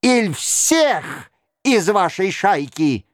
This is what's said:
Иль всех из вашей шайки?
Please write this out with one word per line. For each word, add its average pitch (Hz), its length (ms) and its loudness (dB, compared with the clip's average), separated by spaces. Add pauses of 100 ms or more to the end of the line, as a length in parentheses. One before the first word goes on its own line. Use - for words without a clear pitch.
Иль 233 320 2
всех - 960 -2 (320)
из 220 240 2
вашей 190 420 0
шайки? 147 840 0